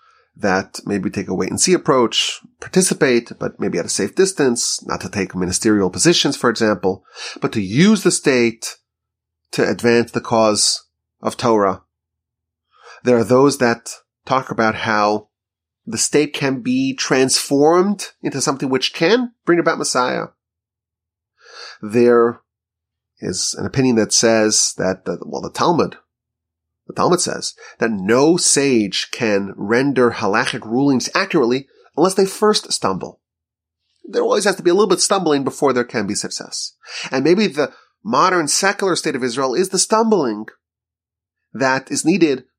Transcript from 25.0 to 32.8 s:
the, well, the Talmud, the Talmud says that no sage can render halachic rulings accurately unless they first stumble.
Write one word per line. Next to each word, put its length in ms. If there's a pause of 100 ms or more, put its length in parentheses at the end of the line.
the, 200
well, 160
the 100
Talmud, 460 (920)
the 60
Talmud 260
says 340 (240)
that 120
no 460
sage 760
can 460
render 560
halachic 520
rulings 500
accurately 540 (280)
unless 180
they 120
first 460
stumble. 480 (840)